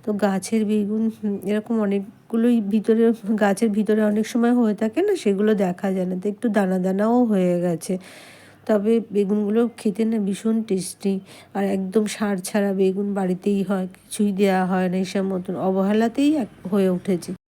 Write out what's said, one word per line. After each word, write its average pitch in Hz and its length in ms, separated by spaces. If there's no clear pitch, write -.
তো - 100
গাছের 202 520
বেগুন, 214 440
হুম, 214 360
এরকম 214 360
অনেকগুলোই 214 800
ভিতরে, 220 440
গাছের 208 300
ভিতরে 214 340
অনেক 208 220
সময় 240 280
হয়ে 220 200
থাকে 220 280
না, 415 140
সেগুলো 208 380
দেখা 190 380
যায় 185 140
না, 185 140
তো 196 80
একটু 208 200
দানা 190 300
দানাও 202 460
হয়ে 185 360
গেছে। 175 340
তবে 214 260
বেগুনগুলো 208 500
খেতে 214 280
না 226 140
ভীষণ 202 440
টেস্টি, 190 520
আর 202 100
একদম 190 300
সার 202 300
ছাড়া 202 240
বেগুন, 190 420
বাড়িতেই 196 480
হয়, 190 320
কিছুই - 380
দেয়া 190 380
হয় 185 180
না, 180 100
এসব 190 340
মতন 185 220
অবহেলাতেই 220 600
এক-, - 280
হয়ে 190 200
উঠেছে। 180 400